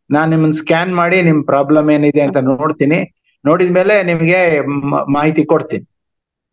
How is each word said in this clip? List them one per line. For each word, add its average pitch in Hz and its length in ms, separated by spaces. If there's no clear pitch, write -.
ನಾನ್ 156 180
ನಿಮ್ಮನ್ನ 156 240
scan 170 420
ಮಾಡಿ 175 260
ನಿಮ್ 165 240
problem 151 460
ಏನಿದೆ 147 300
ಅಂತ 139 160
ನೋಡ್ತೀನಿ. 139 760
ನೋಡಿದ್ಮೇಲೆ 185 580
ನಿಮ್ಗೆ 170 580
ಮ-, 143 520
ಮಾಹಿತಿ 151 320
ಕೊಡ್ತೀನಿ. - 400